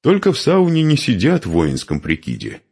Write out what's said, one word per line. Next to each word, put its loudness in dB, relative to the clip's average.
Только 2
в -4
сауне 2
не 2
сидят 0
в -4
воинском -2
прикиде. -8